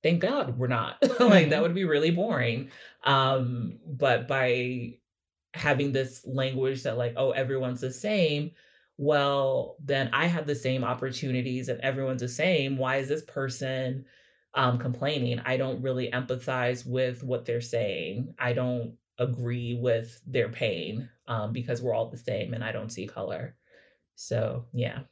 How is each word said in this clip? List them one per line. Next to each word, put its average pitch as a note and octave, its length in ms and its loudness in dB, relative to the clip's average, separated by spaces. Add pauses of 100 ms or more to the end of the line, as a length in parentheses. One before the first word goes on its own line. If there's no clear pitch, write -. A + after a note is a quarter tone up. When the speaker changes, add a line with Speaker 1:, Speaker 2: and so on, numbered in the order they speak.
Speaker 1:
Thank E3+ 180 4
God F#3+ 360 0
we're B2 100 0
not. A#2 340 -2
<laughs> - 180 4
Like, G3 320 10
that D3+ 100 2
Speaker 2:
Mm-hmm. - 20 4
Speaker 1:
would E3+ 120 2
be F#3+ 100 0
really D#3 260 4
boring. C#3 600 0 (340)
Um, C3 800 2
but B2+ 400 2
by B2+ 680 0 (560)
having C#3+ 400 2
this C3 340 -2
language C3 560 -2
that, A#2 140 -2
like, A#2+ 200 0
"Oh, C3 140 2
everyone's B2+ 500 -2
the C3 120 -4
same," E3 580 0 (460)
well, C#3 880 2
then C3+ 300 0
I D3+ 140 4
have D#3+ 200 0
the D3 80 0
same C3 280 -2
opportunities B2+ 840 -2
and A#2+ 120 -4
everyone's C3 400 -2
the B2 80 -4
same. C#3 480 2
Why C3 200 2
is C3+ 120 -2
this D3+ 140 0
person, C3 840 -4 (480)
um, B2+ 260 4
complaining? B2 600 -2
I B2+ 180 -2
don't C3 240 -2
really B2+ 300 -2
empathize B2+ 760 -2
with B2+ 380 -2
what B2 220 -4
they're A#2+ 160 -2
saying. G#2 800 -4
I B2 140 0
don't B2 440 -2 (200)
agree A#2+ 580 -2
with A#2 520 0
their B2+ 220 0
pain, G#2+ 600 -4 (180)
um, A2 260 -2
because A#2+ 280 -4
we're B2 140 0
all A2+ 140 0
the A#2 80 -12
same A2+ 360 -4
and A2 100 -4
I A2 80 -4
don't G#2+ 200 -6
see G2 160 -8
color. - 500 -8 (580)
So, A#2+ 580 -4
yeah. B2 380 -2